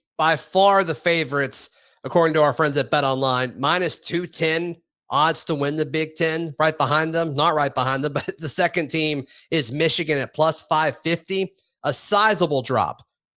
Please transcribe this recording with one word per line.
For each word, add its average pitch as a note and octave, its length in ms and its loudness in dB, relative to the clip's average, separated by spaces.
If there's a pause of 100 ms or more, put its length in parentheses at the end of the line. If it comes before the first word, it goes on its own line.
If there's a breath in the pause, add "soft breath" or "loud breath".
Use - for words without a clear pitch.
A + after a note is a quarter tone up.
(180)
by D#3+ 180 2
far G3 480 4
the D#3+ 120 -4
favorites, C#3+ 720 -2 (340 soft breath)
according E3 300 2
to D#3 80 4
our D3 100 4
friends D3 260 0
at C3 120 0
BetOnline, C3 680 0
minus E3 400 0
two F3 260 -4
ten E3 500 -2 (360)
odds D#3 340 0
to E3+ 80 -2
win C#3+ 220 -2
the D#3 100 -2
Big D#3 300 -4
Ten. D#3+ 420 -2
Right D#3 180 2
behind D#3 380 0
them, E3 220 -2
not D#3 180 2
right C#3+ 220 0
behind C3+ 280 -2
them, D3 100 -2
<laughs> - 0 -
but C#3+ 260 -6
the D#3 100 -8
second F3+ 400 -2
team D#3 360 -2 (260 loud breath)
is C3+ 200 0
Michigan D#3 460 0
at C3 160 -6
plus D#3 300 0
five D#3 340 0
fifty, F#3 560 -4 (300 soft breath)
a C#3 100 0
sizable F3+ 720 2
drop. G2+ 400 -2 (340)